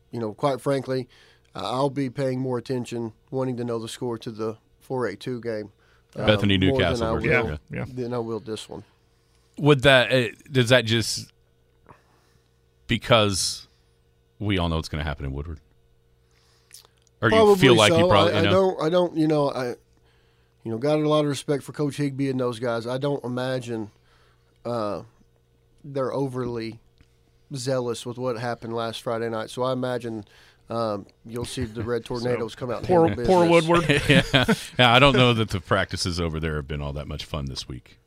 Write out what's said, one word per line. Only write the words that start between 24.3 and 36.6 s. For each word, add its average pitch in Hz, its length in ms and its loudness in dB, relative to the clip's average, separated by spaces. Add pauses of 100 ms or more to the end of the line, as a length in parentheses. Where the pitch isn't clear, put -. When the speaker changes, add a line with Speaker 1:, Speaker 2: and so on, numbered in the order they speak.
Speaker 1:
uh, 107 380 -6 (840)
they're 135 280 -4
overly 120 680 -6 (760)
zealous 123 500 -4
with 120 140 -10
what 123 200 -4
happened 117 360 -6
last 113 280 -6
Friday 117 280 -4
night. 110 200 -6
So 123 120 -6
I 131 100 0
imagine, 120 520 -6 (440)
um, 110 380 -4 (180)
you'll 117 200 -10
see 127 200 -8
the 110 200 -8
Red 117 180 -4
Speaker 3:
<laughs> - 60 -14
So, 127 100 -6
Speaker 1:
Tornadoes 117 380 -4
come 123 160 -8
out 104 60 -6
and - 100 -10
Speaker 3:
poor, 170 180 6
Speaker 1:
handle 202 180 -2
Speaker 3:
poor 180 240 6
Speaker 1:
business. 165 200 6
Speaker 3:
Woodward. 156 360 2
Speaker 2:
<laughs> - 40 0 (260)
Yeah. 135 200 4 (220)
Yeah, 123 160 6
I 123 60 8
don't 135 160 6
know 123 180 6
that 110 180 0
the 92 100 -4
practices 90 580 -2
over 80 220 -2
there 78 160 -2
have 73 100 -6